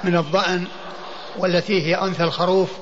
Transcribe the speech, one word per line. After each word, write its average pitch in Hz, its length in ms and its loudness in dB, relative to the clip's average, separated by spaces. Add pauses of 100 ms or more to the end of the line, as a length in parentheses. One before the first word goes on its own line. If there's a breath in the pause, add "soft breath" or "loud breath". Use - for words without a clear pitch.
من 175 120 4
الضأن 180 500 0 (720)
والتي 175 480 2
هي 170 80 2
أنثى 185 280 0
الخروف 180 480 2 (120)